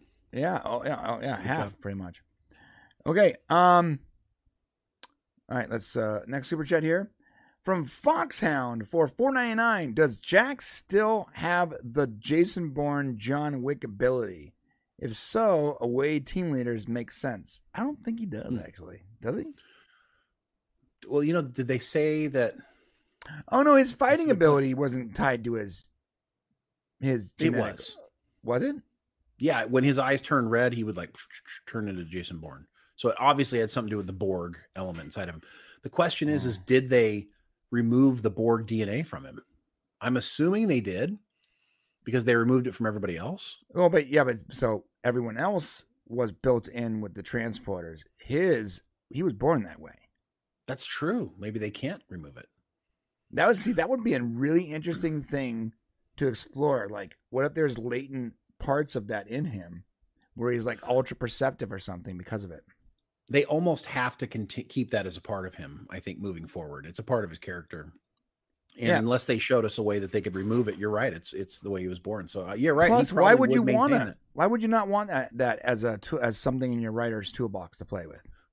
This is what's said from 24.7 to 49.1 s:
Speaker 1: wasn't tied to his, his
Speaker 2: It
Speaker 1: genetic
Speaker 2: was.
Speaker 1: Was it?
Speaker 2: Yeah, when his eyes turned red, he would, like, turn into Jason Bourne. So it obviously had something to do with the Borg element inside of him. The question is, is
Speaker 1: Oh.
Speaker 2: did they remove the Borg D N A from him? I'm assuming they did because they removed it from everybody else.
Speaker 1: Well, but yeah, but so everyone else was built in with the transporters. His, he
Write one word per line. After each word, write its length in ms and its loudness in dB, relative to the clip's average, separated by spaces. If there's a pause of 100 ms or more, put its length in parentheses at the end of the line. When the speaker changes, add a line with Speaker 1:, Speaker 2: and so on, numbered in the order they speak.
Speaker 1:
wasn't 420 -2
tied 300 0
to 80 -2
his, 360 -8 (1120)
his 380 -2
Speaker 2:
It 80 2
Speaker 1:
genetic 280 2
Speaker 2:
was. 240 -12 (460)
Speaker 1:
Was 200 0
it? 120 -2 (640)
Speaker 2:
Yeah, 260 2
when 180 4
his 160 4
eyes 220 2
turned 280 0
red, 240 4
he 100 -4
would, 140 -4
like, 180 -10 (520)
turn 200 -6
into 180 -6
Jason 340 -10
Bourne. 260 -16 (300)
So 140 0
it 100 0
obviously 400 4
had 100 0
something 200 -4
to 40 -4
do 40 -2
with 100 -6
the 60 -8
Borg 440 -4 (180)
element 300 -8
inside 240 -8
of 60 -12
him. 60 -18 (420)
The 60 -10
question 400 0
is, 160 0
is 120 -2
Speaker 1:
Oh. 80 -16
Speaker 2:
did 240 4
they 380 4 (420)
remove 540 4
the 80 2
Borg 340 2
D 160 -2
N 80 -2
A 140 -2
from 220 -10
him? 140 -16 (600)
I'm 160 2
assuming 500 2
they 140 4
did 360 -2 (840)
because 220 0
they 100 8
removed 300 4
it 80 -4
from 140 -2
everybody 300 -2
else. 400 -10 (160)
Speaker 1:
Well, 160 4
but 180 2
yeah, 160 4
but 140 0 (140)
so 340 -2 (180)
everyone 340 -2
else 460 -4 (240)
was 240 -2
built 380 0
in 320 -4
with 120 -8
the 100 -10
transporters. 800 -8 (140)
His, 640 0 (280)
he 120 -6